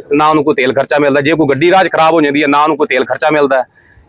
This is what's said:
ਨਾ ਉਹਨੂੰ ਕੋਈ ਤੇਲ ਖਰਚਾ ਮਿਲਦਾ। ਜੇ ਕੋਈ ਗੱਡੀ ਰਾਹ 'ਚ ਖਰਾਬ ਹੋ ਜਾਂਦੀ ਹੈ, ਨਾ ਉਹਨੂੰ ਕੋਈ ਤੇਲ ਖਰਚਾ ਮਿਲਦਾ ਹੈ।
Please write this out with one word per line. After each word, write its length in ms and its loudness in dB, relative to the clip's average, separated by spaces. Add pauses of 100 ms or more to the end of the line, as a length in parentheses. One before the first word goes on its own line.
(140)
ਨਾ 140 2
ਉਹਨੂੰ 160 2
ਕੋਈ 100 0
ਤੇਲ 200 -2
ਖਰਚਾ 260 -2
ਮਿਲਦਾ। 220 0
ਜੇ 120 -2
ਕੋਈ 160 0
ਗੱਡੀ 220 0
ਰਾਹ 120 4
'ਚ 80 -4
ਖਰਾਬ 220 2
ਹੋ 80 2
ਜਾਂਦੀ 200 0
ਹੈ, 60 0
ਨਾ 160 2
ਉਹਨੂੰ 140 0
ਕੋਈ 100 -2
ਤੇਲ 180 -2
ਖਰਚਾ 240 -4
ਮਿਲਦਾ 280 0
ਹੈ। 60 -2 (460)